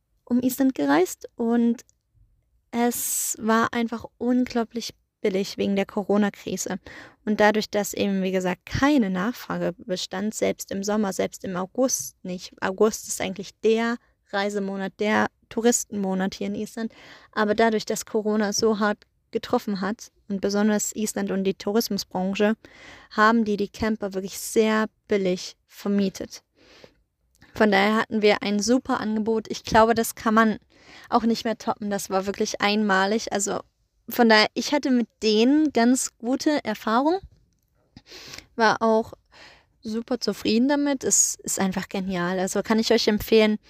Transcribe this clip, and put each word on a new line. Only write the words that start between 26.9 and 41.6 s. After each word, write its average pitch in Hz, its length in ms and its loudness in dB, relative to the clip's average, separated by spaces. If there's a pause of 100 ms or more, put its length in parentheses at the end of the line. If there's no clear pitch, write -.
Von 214 160 4
daher 202 240 2
hatten 220 260 -2
wir 208 220 4
ein 208 160 0
super 240 400 0
Angebot. 214 500 -2
Ich - 140 -10
glaube, 226 320 4
das 226 200 -2
kann 220 200 0
man 220 240 4 (500)
auch 233 140 2
nicht 226 220 0
mehr 226 120 -4
toppen. 214 320 -6
Das 202 220 -6
war 190 160 0
wirklich 208 340 -4
einmalig. 202 720 2
Also 196 280 -2 (460)
von 233 220 4
daher, 214 240 6
ich - 180 -4
hatte 285 200 2
mit 240 160 2 (160)
denen 254 500 4
ganz 240 440 2
gute 277 460 -2
Erfahrung. 247 540 0 (1400)
War 220 260 4
auch 226 320 2 (680)
super 226 380 -6
zufrieden 220 500 0
damit. 285 340 0
Es - 320 0
ist - 240 -6
einfach 185 300 -2